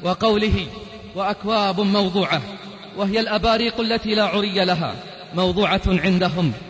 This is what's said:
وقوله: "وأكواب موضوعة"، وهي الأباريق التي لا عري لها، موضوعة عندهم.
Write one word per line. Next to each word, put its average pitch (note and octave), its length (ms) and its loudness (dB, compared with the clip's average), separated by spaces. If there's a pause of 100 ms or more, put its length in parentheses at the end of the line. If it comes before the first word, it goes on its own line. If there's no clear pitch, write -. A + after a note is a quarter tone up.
وقوله: G3+ 640 2 (480)
"وأكواب G3+ 640 0
موضوعة"، F#3+ 600 2 (560)
وهي G3+ 220 0
الأباريق A3+ 600 0
التي A3+ 360 0
لا G#3+ 80 4
عري G3 420 0
لها، D#3+ 300 0 (400)
موضوعة F#3 520 2
عندهم. F3 680 2 (160)